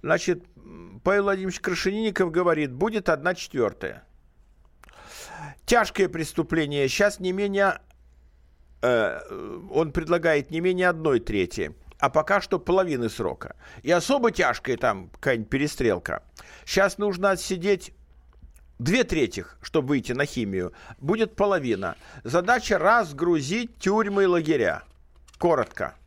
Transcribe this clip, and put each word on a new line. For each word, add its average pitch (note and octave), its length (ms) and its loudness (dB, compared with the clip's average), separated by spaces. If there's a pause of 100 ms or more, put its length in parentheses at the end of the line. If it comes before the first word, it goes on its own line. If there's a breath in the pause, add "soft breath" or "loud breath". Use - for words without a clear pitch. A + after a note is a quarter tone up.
Значит, E3+ 400 0 (600)
Павел G3+ 200 2
Владимирович F#3+ 360 -2
Крашенинников F#3+ 680 -2
говорит, D#3 420 0
будет G3 380 -2
одна D#3 240 0
четвертая. - 680 -4 (1600 loud breath)
Тяжкое G#3 440 2
преступление D3+ 800 -2
щас G3+ 320 2
не F#3 120 -2
менее, G3 500 0 (1000)
э, A2+ 360 2 (520)
он D3+ 200 2
предлагает D#3+ 600 0
не D#3+ 80 -4
менее F3+ 300 2
одной D#3 300 2
трети, G2 540 -2 (240)
а C#3 140 2
пока F#3 280 2
что - 200 -2
половины E3 500 0
срока. - 460 -6 (260 loud breath)
И C3 80 -4
особо A#3+ 400 2
тяжкое, C3 480 0
там, G2 320 -2
какая-нибудь A#2+ 400 -2
перестрелка, C3 720 0 (460 loud breath)
щас F#3+ 320 2
нужно G3 320 0
отсидеть F#3 640 -2 (840)
две G3 240 2
трети, C#3 420 -2 (160)
чтобы C#3 280 -2
выйти C3 240 0
на C#3 120 0
химию, F#2+ 480 -4 (260 loud breath)
будет G#3+ 360 -2
половина. A#2+ 600 0 (280 loud breath)
Задача — F#3 540 2
разгрузить E3+ 1000 0
тюрьмы G3 440 2
и F#3+ 40 4
лагеря. D3+ 560 2 (560)
Коротко. C#3 560 0 (120)